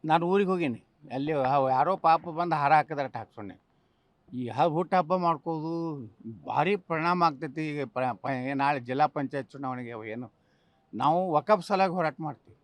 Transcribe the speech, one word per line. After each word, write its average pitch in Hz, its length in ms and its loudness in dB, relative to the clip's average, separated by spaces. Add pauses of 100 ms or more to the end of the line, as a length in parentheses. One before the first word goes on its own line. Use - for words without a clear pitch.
ನಾನು 160 280 4
ಊರಿಗೆ 196 220 2
ಹೋಗೀನಿ. 160 260 -2 (360)
ಅಲ್ಲಿ 143 180 -2 (180)
ಹ-, 135 240 4
ಯಾರೋ 151 180 4 (140)
ಪಾಪ 165 140 6 (180)
ಬಂದು 175 220 0
ಹಾರ 143 180 6
ಹಾಕಿದ್ರೆ 143 300 -2
ಅಟ್ - 120 -10
ಹಾಕ್ಸೋಣೆ. 101 340 -14 (760)
ಈ 123 140 -8 (140)
ಹ-, 165 180 4
ಹುಟ್ಟು 175 240 -2
ಹಬ್ಬ 170 160 0 (100)
ಮಾಡ್ಕೋದು 160 460 -2 (800)
ಭಾರಿ 147 240 0 (160)
ಪರಿಣಾಮ 170 400 0
ಆಗ್ತೈತಿ. 151 420 -6
ಈಗ 147 120 -4 (120)
ಪ-, 127 260 -2
ಪ-, 135 120 -4 (160)
ಏ, 139 120 -4
ನಾಳೆ 143 280 2
ಜಿಲ್ಲಾ 143 180 2 (100)
ಪಂಚಾಯತ್ 139 380 -4
ಚುನಾವಣೆಗೆ 127 420 -8
ಅವು 110 80 -10 (100)
ಏನು, 120 140 -12 (640)
ನಾವು 143 260 2 (160)
ವಕಫ್ 180 340 2
ಸಲಾಗಿ 190 280 2
ಹೋರಾಟ 156 200 0 (100)
ಮಾಡ್ತೀವಿ. - 360 -14